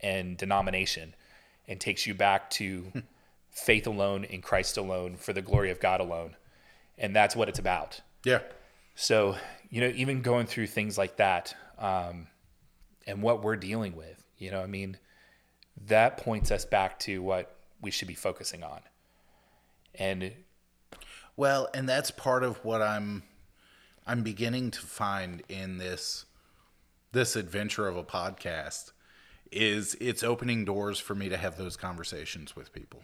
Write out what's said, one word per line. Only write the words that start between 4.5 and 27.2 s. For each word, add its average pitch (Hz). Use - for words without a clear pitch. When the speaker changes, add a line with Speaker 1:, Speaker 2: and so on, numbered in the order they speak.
Speaker 1:
alone 90
for -
the 95
glory 95
of 90
God 92
alone. 85
And 101
that's 104
what 113
it's 92
about. 85
Speaker 2:
Yeah. 123
Speaker 1:
So, 101
you 117
know, 123
even 131
going 120
through 110
things 104
like 98
that, 92
um, 87
and 98
what 113
we're 107
dealing 98
with, 82
you 92
know, 95
I 92
mean, 95
that 110
points 110
us 101
back 95
to 95
what 92
we 101
should -
be 87
focusing 87
on. 76
And 95
Speaker 2:
Well, 139
and 131
that's 139
part 127
of 120
what 113
I'm, 104
I'm 120
beginning 117
to -
find 95
in 95
this, 90
this 123